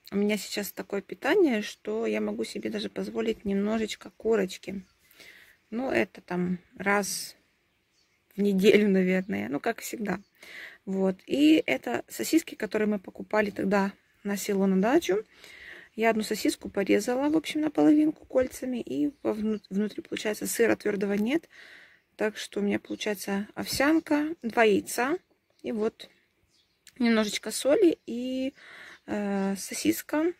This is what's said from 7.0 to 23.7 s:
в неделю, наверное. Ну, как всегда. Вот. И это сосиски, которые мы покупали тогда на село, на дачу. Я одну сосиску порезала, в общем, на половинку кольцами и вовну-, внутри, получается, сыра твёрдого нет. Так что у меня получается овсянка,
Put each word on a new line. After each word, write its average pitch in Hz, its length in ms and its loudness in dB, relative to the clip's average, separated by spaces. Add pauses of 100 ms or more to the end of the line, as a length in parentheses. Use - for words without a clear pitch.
в 196 60 0
неделю, 202 480 6
наверное. 190 580 0
Ну, 277 100 -6
как - 220 -4
всегда. 196 400 -6 (680)
Вот. 190 300 0 (100)
И 302 400 6
это - 400 -4
сосиски, - 480 -2
которые 214 320 -2
мы 208 140 0
покупали 208 500 -2
тогда 196 420 0 (300)
на 208 140 -4
село, 196 300 0
на 190 140 4
дачу. 339 440 2 (680)
Я 220 140 2
одну 220 140 2
сосиску - 480 -2
порезала, 208 580 2
в 302 80 2
общем, 311 240 -2
на 302 100 -2
половинку 302 540 4
кольцами 254 540 -2
и 285 340 -2 (100)
вовну-, 214 460 -2
внутри, 202 340 -4
получается, - 440 -6
сыра 220 280 2
твёрдого 202 380 -2
нет. 226 380 0 (640)
Так 214 220 -4
что - 220 -8
у - 20 0
меня 202 160 0
получается 202 760 -6
овсянка, 302 880 0